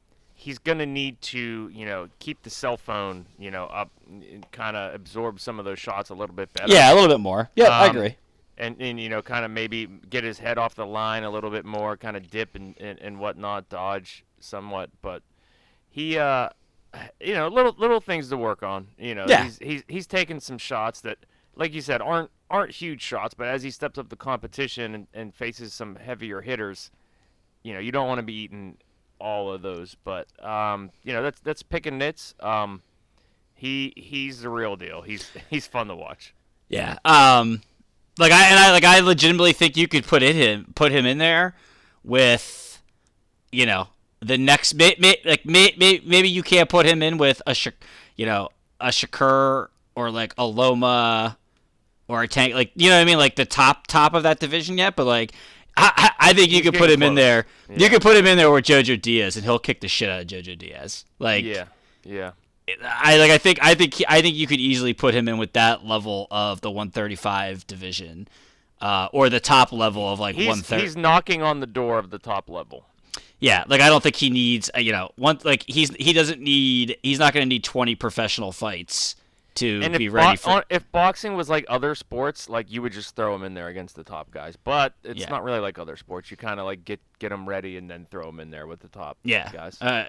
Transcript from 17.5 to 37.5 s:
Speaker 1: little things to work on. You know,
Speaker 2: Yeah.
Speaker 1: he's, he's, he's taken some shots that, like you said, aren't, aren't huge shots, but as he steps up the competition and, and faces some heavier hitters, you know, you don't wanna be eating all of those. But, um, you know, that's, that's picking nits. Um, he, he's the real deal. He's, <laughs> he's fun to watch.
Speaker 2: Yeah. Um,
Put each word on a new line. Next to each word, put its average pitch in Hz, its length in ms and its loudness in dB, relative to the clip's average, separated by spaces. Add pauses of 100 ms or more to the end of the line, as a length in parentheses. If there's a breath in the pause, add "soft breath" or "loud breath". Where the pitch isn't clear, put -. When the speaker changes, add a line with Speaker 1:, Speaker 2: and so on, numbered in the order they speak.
Speaker 1:
little 226 240 -4
things 160 280 -10
to 135 80 -8
work 110 240 -6
on. 98 260 -12 (120)
You 120 160 -12
know, 98 120 -10
Speaker 2:
Yeah. - 180 2
Speaker 1:
he's, 113 140 -14
he's, 139 280 -12
he's 180 200 -14
taken 170 340 -6
some 127 160 -16
shots 113 440 -10
that, 110 160 -14 (380)
like 160 180 -8
you 156 80 -12
said, 127 200 -6
aren't, 160 280 -6 (200)
aren't 190 240 -4
huge 160 280 -14
shots, 110 320 -10
but 120 140 -12
as 127 160 -8
he 135 80 -12
steps 139 260 -12
up 123 120 -14
the 117 60 -18
competition 120 800 -10
and, 104 180 -18
and 110 200 -16
faces 117 400 -14
some 104 220 -16
heavier 107 460 -14
hitters, 107 500 -12 (720)
you 113 100 -16
know, 95 60 -12
you 113 120 -10
don't 135 160 -4
wanna 127 160 -6
be 110 100 -14
eating 101 440 -18 (420)
all 104 320 -8
of 95 100 -12
those. 90 420 -14
But, 92 240 -12 (180)
um, 104 460 -6 (120)
you 131 100 -12
know, 117 100 -6
that's, 143 180 -8
that's 151 220 -10
picking 156 340 -10
nits. 143 420 -10
Um, 104 420 -6 (720)
he, 135 420 -10
he's 135 460 -14
the 120 80 -12
real 113 260 -8
deal. 85 260 -16
He's, 101 280 -16 (100)
<laughs> - 100 -20
he's 147 180 -8
fun 117 200 -8
to 92 80 -14
watch. - 380 -18 (360)
Speaker 2:
Yeah. - 340 -8
Um, 131 580 6 (560)